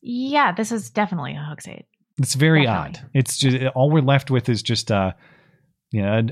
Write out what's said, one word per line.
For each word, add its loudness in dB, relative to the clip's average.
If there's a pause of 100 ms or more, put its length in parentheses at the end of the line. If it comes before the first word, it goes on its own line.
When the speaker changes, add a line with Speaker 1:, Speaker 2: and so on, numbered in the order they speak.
Speaker 1:
yeah, -2
this -4
is -8
definitely -4
a -10
hoax -12
aid. -18 (340)
Speaker 2:
It's 0
very 6
Speaker 1:
Definitely. -4
Speaker 2:
odd. -20
It's 0
just, 2 (180)
all 2
we're 4
left 2
with 0
is 0
just, -2
uh, 2 (800)
you -2
know, 0